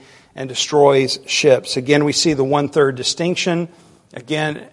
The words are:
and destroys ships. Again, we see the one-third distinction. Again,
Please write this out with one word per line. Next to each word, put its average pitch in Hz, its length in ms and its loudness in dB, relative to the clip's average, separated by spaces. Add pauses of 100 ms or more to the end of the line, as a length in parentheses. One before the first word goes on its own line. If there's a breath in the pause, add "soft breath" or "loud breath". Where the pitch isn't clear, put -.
(340 soft breath)
and 135 160 -10
destroys 139 800 2
ships. - 500 0
Again, 147 260 2
we 147 80 0
see 160 220 0
the 135 100 0
one-third 143 520 0
distinction. 170 760 -4 (440 soft breath)
Again, 151 600 -6